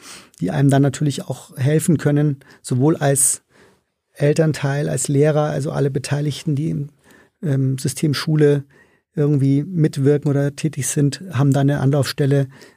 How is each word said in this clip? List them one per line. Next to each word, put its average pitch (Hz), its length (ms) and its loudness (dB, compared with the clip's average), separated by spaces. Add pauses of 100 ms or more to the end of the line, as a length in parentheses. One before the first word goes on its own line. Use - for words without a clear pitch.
(420)
die 170 80 -2
einem 143 200 2
dann 139 120 4
natürlich 139 440 -2
auch - 320 -12
helfen 151 400 2
können, 147 420 0 (220)
sowohl 135 360 0
als - 460 0 (680)
Elternteil, 147 760 0
als 151 180 -4
Lehrer, 147 360 2
also 151 280 -4
alle 143 180 0
Beteiligten, 143 680 -4
die 151 140 -2
im, 151 200 -6 (520)
ähm, 135 360 0
System 143 360 -2
Schule 143 520 2 (500)
irgendwie 143 480 2
mitwirken 151 680 0
oder 143 260 0
tätig 143 320 -6
sind, 143 440 0
haben 139 220 2
da 139 80 2
eine 139 180 0
Anlaufstelle. 139 680 0 (300)